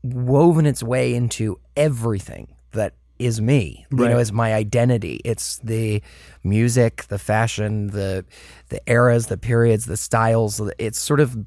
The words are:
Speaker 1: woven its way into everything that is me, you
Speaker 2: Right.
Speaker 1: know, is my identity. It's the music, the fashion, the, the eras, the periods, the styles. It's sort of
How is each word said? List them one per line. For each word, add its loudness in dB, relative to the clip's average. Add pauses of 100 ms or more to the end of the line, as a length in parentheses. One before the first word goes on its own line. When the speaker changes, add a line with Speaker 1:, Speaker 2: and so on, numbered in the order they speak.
Speaker 1:
woven 4
its 0
way 0
into -2 (180)
everything -2 (240)
that -4 (240)
is -2
me, 0
you 0
Speaker 2:
Right. 4
Speaker 1:
know, 4
is 0
my 0
identity. 0
It's -6
the -4 (400)
music, 2
the -6
fashion, -2
the, -4 (460)
the -8
eras, 4
the -4
periods, 2
the -6
styles. 0 (180)
It's -6
sort 0
of 2 (100)